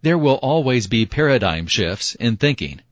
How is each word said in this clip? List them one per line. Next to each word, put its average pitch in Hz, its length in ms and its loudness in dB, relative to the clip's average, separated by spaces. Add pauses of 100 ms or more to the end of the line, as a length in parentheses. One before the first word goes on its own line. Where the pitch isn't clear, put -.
There 165 160 2
will 143 240 4
always 131 460 0
be 113 180 2
paradigm 104 600 0
shifts 90 500 -4
in 113 200 0
thinking 110 560 -4